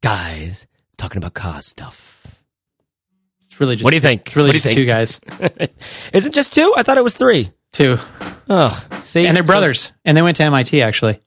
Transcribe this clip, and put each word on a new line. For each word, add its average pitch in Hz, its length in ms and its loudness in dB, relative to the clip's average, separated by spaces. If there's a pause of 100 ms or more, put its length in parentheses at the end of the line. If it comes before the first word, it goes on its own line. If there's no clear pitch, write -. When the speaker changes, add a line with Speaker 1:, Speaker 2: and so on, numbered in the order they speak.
Speaker 1:
guys 87 640 -6 (320)
talking - 180 -8
about 87 160 -8
car 78 300 -10
stuff. - 760 -20 (1080)
Speaker 2:
It's - 140 -20
really 127 160 -2
just 107 80 -8
Speaker 1:
What 123 80 4
do 160 40 2
you 160 40 0
Speaker 2:
two, 139 80 2
Speaker 1:
think? 117 180 -2
Speaker 2:
it's - 100 -6
really 147 120 4
Speaker 1:
What 135 40 4
do 151 60 2
you - 20 -2
Speaker 2:
just 113 140 0
Speaker 1:
think? - 20 2
Speaker 2:
two 135 80 2
guys. 113 360 -2 (760)
Speaker 1:
<laughs> - 160 -18
Is 196 140 2
it 294 80 -8
just 277 180 0
two? 330 240 4
I 254 60 0
thought 269 160 2
it 247 60 4
was 240 120 -2
three. 196 340 2 (220)
Speaker 2:
Two. 131 240 2 (540)
Speaker 1:
Ugh. - 540 -2
See? 170 220 0
Speaker 2:
And 165 80 4
they're 180 100 2
Speaker 1:
So 165 80 4
Speaker 2:
brothers. 185 400 0 (120)
And 156 100 4
they 156 80 6
went 170 140 2
to 160 80 0
M 151 80 0
I 135 120 2
T, 139 180 0
actually. 110 440 -2